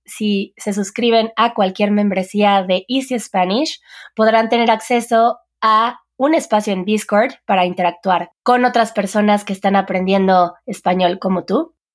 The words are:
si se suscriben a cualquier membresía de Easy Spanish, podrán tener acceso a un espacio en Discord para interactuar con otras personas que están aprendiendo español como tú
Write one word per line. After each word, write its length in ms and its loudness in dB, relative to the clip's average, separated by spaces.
si 520 -4
se 160 -8
suscriben 640 0
a 180 0
cualquier 360 -2
membresía 760 0
de 240 -2
Easy 300 -4
Spanish, 600 -2
podrán 340 2
tener 220 2
acceso 680 0
a 400 0
un 180 2
espacio 380 0
en 120 -4
Discord 480 0
para 200 2
interactuar 640 -2
con 220 2
otras 280 0
personas 520 0
que 80 -8
están 240 -2
aprendiendo 800 2
español 520 0
como 260 -2
tú 300 -4